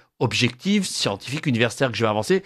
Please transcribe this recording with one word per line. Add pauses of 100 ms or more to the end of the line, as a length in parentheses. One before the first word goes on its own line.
(200)
objectives,
scientifiques,
universitaires
que
je
vais
avancer,